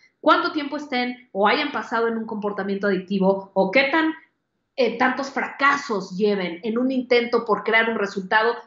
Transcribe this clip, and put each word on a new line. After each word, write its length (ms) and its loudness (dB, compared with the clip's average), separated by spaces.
cuánto 320 4
tiempo 240 -6
estén 560 -4
o 120 2
hayan 280 2
pasado 340 -2
en 100 -2
un 80 -6
comportamiento 640 -4
adictivo 640 0
o 160 2
qué 220 4
tan, 220 2
eh, 200 0
tantos 320 -2
fracasos 880 -2
lleven 460 0
en 140 -2
un 140 0
intento 540 0
por 180 0
crear 260 2
un 80 -2
resultado, 580 0